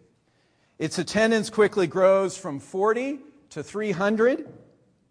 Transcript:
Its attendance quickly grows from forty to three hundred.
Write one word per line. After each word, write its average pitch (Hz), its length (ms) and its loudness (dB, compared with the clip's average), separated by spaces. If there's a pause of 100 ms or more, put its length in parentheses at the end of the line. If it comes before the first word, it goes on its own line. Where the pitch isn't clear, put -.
(800)
Its 156 220 -4
attendance 220 500 0
quickly 196 380 2
grows 190 500 2
from 143 220 -10
forty 233 580 -2 (320)
to 143 140 -10
three 214 260 -6
hundred. 220 580 0 (640)